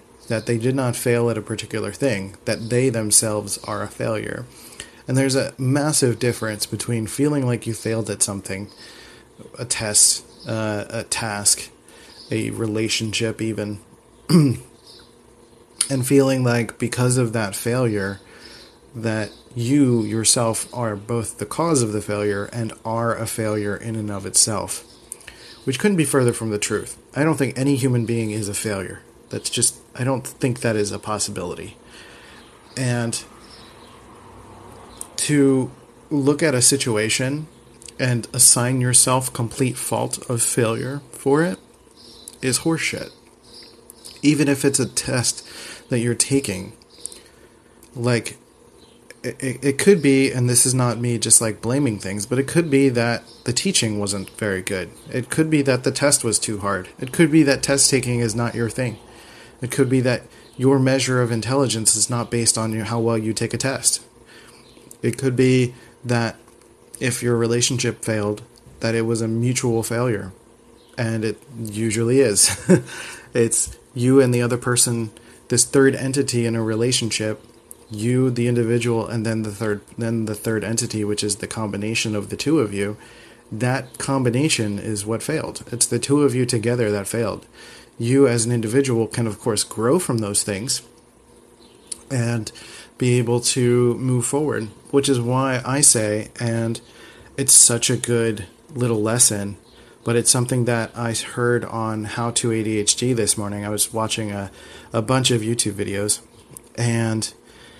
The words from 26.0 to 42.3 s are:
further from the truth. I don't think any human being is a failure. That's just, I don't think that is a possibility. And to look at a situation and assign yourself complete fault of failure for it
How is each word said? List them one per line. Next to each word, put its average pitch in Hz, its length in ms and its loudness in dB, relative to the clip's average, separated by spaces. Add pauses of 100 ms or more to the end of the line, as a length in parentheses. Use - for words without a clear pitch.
further 127 280 2
from 113 180 -4
the 104 80 -2
truth. - 400 -4 (160)
I 135 80 0
don't 156 140 2
think 127 220 -2
any 139 180 2
human 123 300 0
being 113 240 -2
is 107 180 -4
a 101 60 -6
failure. 95 480 -6 (260)
That's - 220 -8
just, - 260 0 (180)
I 127 80 -8
don't 127 240 -2
think 127 340 -2
that 113 160 0
is 104 160 -2
a 101 60 -8
possibility. 98 800 -6 (1000)
And 120 460 -2 (1900)
to 135 540 4 (400)
look 147 320 2
at 151 120 2
a 123 80 2
situation 131 840 0 (500)
and 123 340 0
assign 127 480 2
yourself 127 520 2
complete 123 440 -2
fault 120 420 -4 (120)
of 117 120 0
failure 120 580 0 (120)
for 143 300 2
it 185 160 -2 (800)